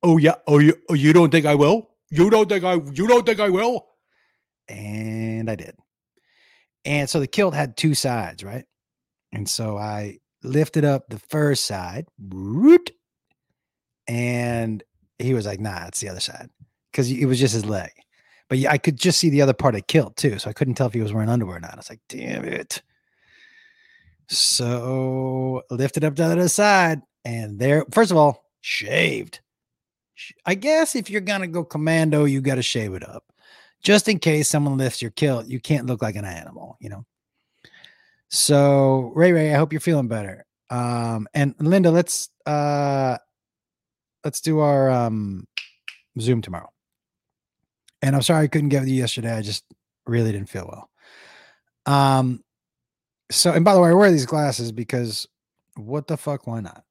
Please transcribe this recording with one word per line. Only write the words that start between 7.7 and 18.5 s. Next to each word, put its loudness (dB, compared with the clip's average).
two 2
sides, -4
right? -12
And -8
so -6
I -8
lifted 0
up -2
the -12
first -2
side, -10
root, 4
and -4
he -2
was -2
like, -8
"Nah, -8
it's -10
the -10
other -10
side," -12
'cause -2
it -2
was 0
just 2
his -2
leg. -6
But -2